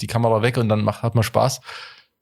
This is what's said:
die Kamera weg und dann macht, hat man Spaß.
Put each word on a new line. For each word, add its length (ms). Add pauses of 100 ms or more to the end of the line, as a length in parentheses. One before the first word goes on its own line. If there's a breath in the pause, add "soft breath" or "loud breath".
die 60
Kamera 360
weg 140
und 120
dann 160
macht, 180
hat 120
man 100
Spaß. 360 (600 loud breath)